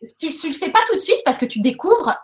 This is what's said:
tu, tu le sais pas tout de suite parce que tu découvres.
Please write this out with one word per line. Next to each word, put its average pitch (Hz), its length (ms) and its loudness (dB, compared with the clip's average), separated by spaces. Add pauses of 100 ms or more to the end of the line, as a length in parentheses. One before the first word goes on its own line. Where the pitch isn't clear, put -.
(200)
tu, 320 120 -4
tu - 180 -6
le 269 40 -4
sais - 160 -2
pas 440 200 4
tout 427 60 2
de 392 40 -2
suite - 240 2
parce 254 140 2
que 254 80 -2
tu 226 160 -6
découvres. 330 640 2